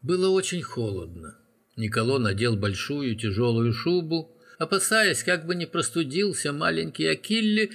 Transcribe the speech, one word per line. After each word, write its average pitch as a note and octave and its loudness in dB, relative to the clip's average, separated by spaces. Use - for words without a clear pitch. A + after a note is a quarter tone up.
Было F3+ 2
очень F#3 0
холодно. E2+ -8
Николо A#2 0
надел A2 2
большую G#2+ -2
тяжёлую A2+ 2
шубу. E3 0
Опасаясь, G3 2
как F3 0
бы F3 -2
не F3 -4
простудился E3+ -2
маленький D#3+ -2
Акилли, G#3+ 2